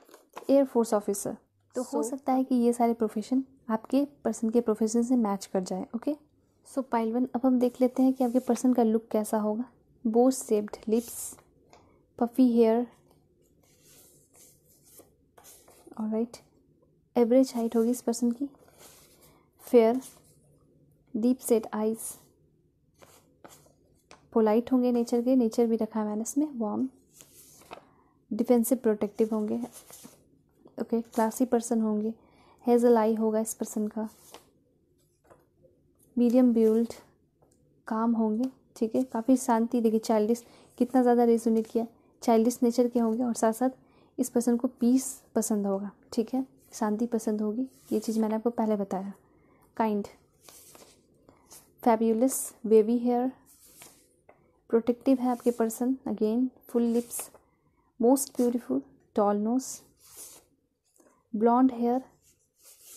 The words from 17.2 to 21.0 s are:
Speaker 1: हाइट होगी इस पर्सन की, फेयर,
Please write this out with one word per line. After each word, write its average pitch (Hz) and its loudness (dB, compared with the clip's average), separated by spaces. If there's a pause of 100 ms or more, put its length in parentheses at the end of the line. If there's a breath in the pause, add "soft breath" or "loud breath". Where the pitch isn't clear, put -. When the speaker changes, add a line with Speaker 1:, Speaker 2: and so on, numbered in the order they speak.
Speaker 1:
हाइट 233 -2
होगी 226 2
इस 247 -4
पर्सन 240 -2
की, 277 -6 (1160 soft breath)
फेयर, 240 4 (1160)